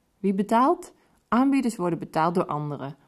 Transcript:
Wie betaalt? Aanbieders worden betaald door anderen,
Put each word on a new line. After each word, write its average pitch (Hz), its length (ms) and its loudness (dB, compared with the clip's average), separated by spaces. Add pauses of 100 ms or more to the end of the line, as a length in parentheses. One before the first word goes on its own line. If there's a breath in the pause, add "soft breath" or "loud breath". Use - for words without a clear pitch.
(200)
Wie 196 140 0
betaalt? 233 600 0 (340 soft breath)
Aanbieders 262 480 2
worden 175 240 -2
betaald 165 360 -2
door 180 100 2
anderen, 143 500 -6 (120)